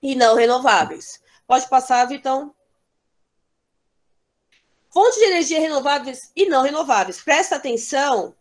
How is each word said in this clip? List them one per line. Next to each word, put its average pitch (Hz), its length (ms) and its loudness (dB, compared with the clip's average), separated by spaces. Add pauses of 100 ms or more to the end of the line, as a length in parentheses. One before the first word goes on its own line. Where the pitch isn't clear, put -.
e 269 120 -6
não 233 220 4
renováveis. 233 840 0 (260)
Pode 262 220 0
passar, 254 360 2
Vitão. 269 500 -6 (2500)
Fontes 440 260 4
de 427 60 6
energia 339 360 0
renováveis 285 720 -4
e 392 120 0
não 285 160 2
renováveis. 262 600 -2
Presta 320 340 0
atenção. 262 840 -4